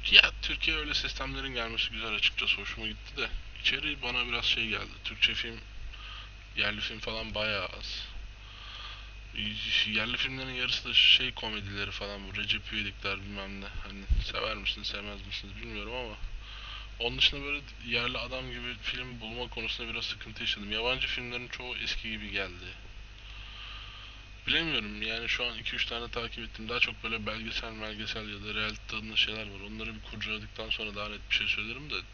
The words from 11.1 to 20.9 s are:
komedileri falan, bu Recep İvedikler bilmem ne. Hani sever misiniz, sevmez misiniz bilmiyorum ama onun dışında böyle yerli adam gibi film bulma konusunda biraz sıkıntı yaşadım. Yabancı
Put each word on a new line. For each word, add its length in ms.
komedileri 560
falan, 380
bu 80
Recep 360
İvedikler 480
bilmem 400
ne. 60
Hani 420
sever 320
misiniz, 320
sevmez 380
misiniz 300
bilmiyorum 380
ama 220
onun 200
dışında 260
böyle 160
yerli 320
adam 320
gibi 320
film 380
bulma 280
konusunda 440
biraz 120
sıkıntı 380
yaşadım. 300
Yabancı 340